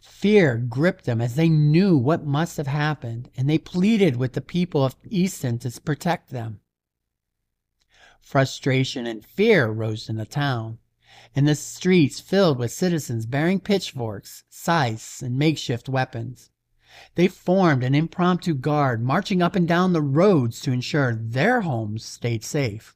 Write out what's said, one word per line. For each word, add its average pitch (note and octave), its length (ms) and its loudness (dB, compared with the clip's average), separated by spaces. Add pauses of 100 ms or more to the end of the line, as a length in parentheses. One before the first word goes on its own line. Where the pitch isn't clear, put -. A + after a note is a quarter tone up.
Fear G3 560 2 (100)
gripped D3 380 0
them A#2 160 0
as A#2+ 140 -2
they D#3+ 120 2
knew D#3+ 480 4
what D3+ 300 0
must D3+ 320 -2
have D3 100 -6
happened, C3+ 680 -4
and C3 120 0
they D#3+ 80 2
pleaded F#3 600 2
with B2 160 -2
the C#3+ 80 -4
people F3 420 -2
of C3 120 -2 (140)
Easton C#3+ 500 -2
to B2 220 -8
protect C#3 500 -4
them. A2 280 -10 (1600)
Frustration C3 880 -2
and A2+ 180 -8
fear G3 440 2
rose A2 420 -4
in A2 80 -4
the A2 80 -6
town, A#2 540 -4 (540)
and C#3 140 4
the D3+ 80 4
streets F3 640 2
filled F3+ 400 2
with A#2 120 -4
citizens C#3+ 540 -2
bearing D#3 360 0
pitchforks, B2 880 -6
scythes, C3+ 720 -4
and B2+ 160 -6
makeshift C#3+ 500 -2
weapons. B2+ 600 -6 (680)
They F3+ 140 4
formed F3 540 2
an C3 120 2
impromptu F3 600 0
guard, C#3 460 0
marching F3 400 0
up E3+ 140 0
and F3 120 2
down F3+ 260 2
the D#3+ 80 2
roads C#3+ 600 2
to C#3 120 -4
ensure B2+ 420 -2
their C3 460 0
homes A2+ 420 -6
stayed A#2 400 -6
safe. A#2 520 -6